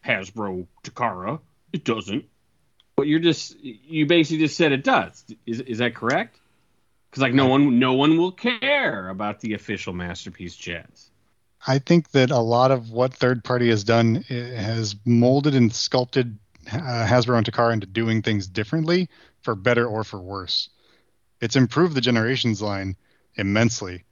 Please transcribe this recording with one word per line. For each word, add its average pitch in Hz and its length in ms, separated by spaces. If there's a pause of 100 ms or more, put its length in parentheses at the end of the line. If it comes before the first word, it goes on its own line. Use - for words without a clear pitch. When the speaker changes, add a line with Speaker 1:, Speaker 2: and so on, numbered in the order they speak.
Speaker 1:
Hasbro 98 600 (160)
Takara." 110 560 (340)
It 156 120
doesn't. 110 400 (720)
But 139 100
you're 151 140
just, 165 420
you 147 440
basically 160 400
just 147 100
said 160 160
it 135 120
does. 220 400 (220)
Is, 117 140
is 123 180
that 120 160
correct? 147 440 (720)
'Cause, 131 120
like, 127 100
no 135 140
Speaker 2:
I 127 40
Speaker 1:
one, 135 280
no 131 140
one 147 240
will 180 160
care 233 760
about 101 300
the 110 160
official 98 380
Masterpiece 90 640
Jazz. - 540 (540)
Speaker 2:
I 139 140
think 165 320
that 131 220
a 127 80
lot 120 320
of 117 180
what 123 240
third 127 300
party 120 240
has 107 160
done 113 440
i-, 131 60
has 113 720
molded 127 500
and 120 180
sculpted, 123 640 (360)
uh, 120 340
Hasbro 120 320
and 110 80
Takara 117 260
into 107 140
doing 113 360
things 104 260
differently, 160 600 (340)
for 120 120
better 120 320
or 110 160
for 104 180
worse. 92 500 (680)
It's 113 140
improved 143 400
the 131 60
Generations 117 600
line 98 360 (400)
immensely. 101 760